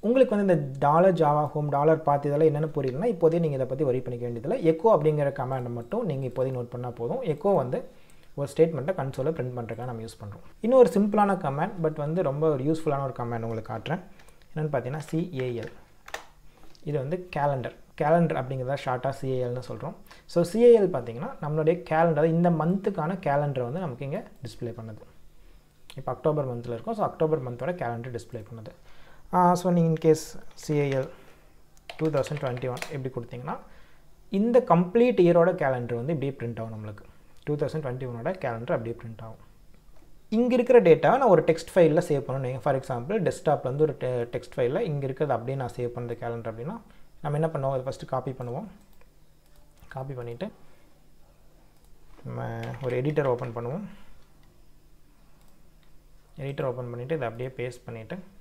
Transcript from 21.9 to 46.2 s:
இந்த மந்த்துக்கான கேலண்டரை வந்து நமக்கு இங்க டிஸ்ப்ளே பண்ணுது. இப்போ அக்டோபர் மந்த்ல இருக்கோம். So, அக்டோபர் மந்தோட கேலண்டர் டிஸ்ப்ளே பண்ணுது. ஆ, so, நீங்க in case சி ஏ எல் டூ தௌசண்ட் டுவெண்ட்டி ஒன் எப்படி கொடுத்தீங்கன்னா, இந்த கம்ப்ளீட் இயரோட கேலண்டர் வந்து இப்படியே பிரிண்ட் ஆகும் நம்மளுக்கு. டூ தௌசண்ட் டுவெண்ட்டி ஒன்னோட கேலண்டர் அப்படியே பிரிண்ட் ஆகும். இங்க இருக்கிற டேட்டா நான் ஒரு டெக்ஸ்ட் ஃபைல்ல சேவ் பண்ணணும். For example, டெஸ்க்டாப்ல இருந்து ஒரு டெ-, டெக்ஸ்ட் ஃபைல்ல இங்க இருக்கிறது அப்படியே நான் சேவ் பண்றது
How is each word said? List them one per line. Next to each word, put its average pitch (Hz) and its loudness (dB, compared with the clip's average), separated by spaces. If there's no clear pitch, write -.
இந்த 170 4
மந்த்துக்கான 185 -2
கேலண்டரை 143 0
வந்து 175 -6
நமக்கு 135 -8
இங்க 170 -6
டிஸ்ப்ளே 120 -10
பண்ணுது. 110 -14
இப்போ 127 -6
அக்டோபர் 151 0
மந்த்ல 120 -8
இருக்கோம். 214 -6
So, 196 0
அக்டோபர் 156 0
மந்தோட 123 -6
கேலண்டர் 117 -6
டிஸ்ப்ளே - -12
பண்ணுது. 113 -14
ஆ, 180 6
so, 180 2
நீங்க 165 4
in 156 0
case 156 6
சி 156 -4
ஏ 143 0
எல் 131 -2
டூ 156 0
தௌசண்ட் 143 -2
டுவெண்ட்டி 127 -4
ஒன் 123 -8
எப்படி 131 -6
கொடுத்தீங்கன்னா, 123 -10
இந்த 233 4
கம்ப்ளீட் 190 6
இயரோட 170 6
கேலண்டர் 120 -2
வந்து 151 -2
இப்படியே 135 -4
பிரிண்ட் 117 -6
ஆகும் 113 -10
நம்மளுக்கு. 107 -14
டூ 147 0
தௌசண்ட் 147 -4
டுவெண்ட்டி 127 -6
ஒன்னோட 120 -6
கேலண்டர் 120 -2
அப்படியே 117 -6
பிரிண்ட் 113 -14
ஆகும். - -18
இங்க 240 2
இருக்கிற 247 6
டேட்டா 151 8
நான் 262 6
ஒரு 156 6
டெக்ஸ்ட் - -2
ஃபைல்ல 165 6
சேவ் 143 0
பண்ணணும். 131 -6
For 143 2
example, 131 -4
டெஸ்க்டாப்ல 135 0
இருந்து 139 2
ஒரு 135 -2
டெ-, 123 -2
டெக்ஸ்ட் - -8
ஃபைல்ல 135 0
இங்க 143 -4
இருக்கிறது 139 -2
அப்படியே 120 -4
நான் 120 -6
சேவ் 123 -4
பண்றது 120 -8